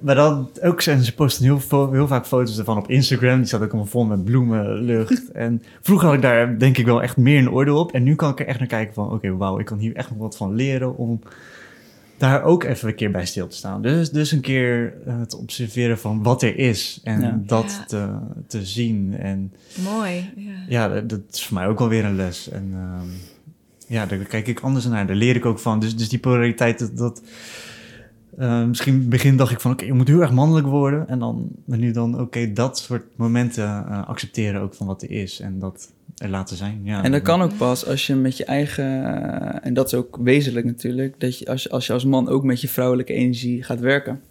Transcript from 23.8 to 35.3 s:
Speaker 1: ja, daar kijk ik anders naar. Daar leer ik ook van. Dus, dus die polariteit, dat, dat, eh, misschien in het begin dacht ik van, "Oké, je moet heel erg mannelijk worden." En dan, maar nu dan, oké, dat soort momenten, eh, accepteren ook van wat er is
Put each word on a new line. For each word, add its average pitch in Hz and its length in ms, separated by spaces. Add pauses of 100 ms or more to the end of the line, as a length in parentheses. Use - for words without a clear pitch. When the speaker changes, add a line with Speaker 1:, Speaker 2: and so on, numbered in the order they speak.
Speaker 1:
ja, 113 200
daar 98 120
kijk 107 280
ik 117 140
anders 131 260
naar. 110 200
Daar 95 100
leer 120 200
ik 120 100
ook 113 120
van. 110 220
Dus, 110 160
dus 113 120
die 123 100
polariteit, 120 600
dat, 120 180
dat, 117 260 (1160)
eh, 117 260
misschien 120 300
in 131 60
het 127 80
begin 131 280
dacht 123 160
ik 117 80
van, 123 120
"Oké, 127 120
je 117 80
moet 127 160
heel 156 120
erg 143 120
mannelijk 147 340
worden." 143 420
En 127 100
dan, 117 300 (160)
maar 123 140
nu 120 140
dan, 117 280
oké, 120 320
dat 131 260
soort 120 240 (140)
momenten, 117 480 (240)
eh, 101 200
accepteren 104 520
ook 98 140
van 101 120
wat 95 160
er - 80
is 101 300